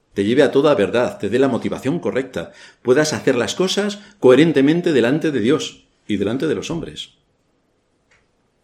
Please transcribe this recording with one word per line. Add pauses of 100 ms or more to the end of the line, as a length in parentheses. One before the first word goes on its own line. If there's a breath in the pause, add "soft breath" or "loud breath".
(120)
te
lleve
a
toda
verdad,
te
dé
la
motivación
correcta, (300 loud breath)
puedas
hacer
las
cosas (200 loud breath)
coherentemente
delante
de
Dios (200)
y
delante
de
los
hombres. (1500)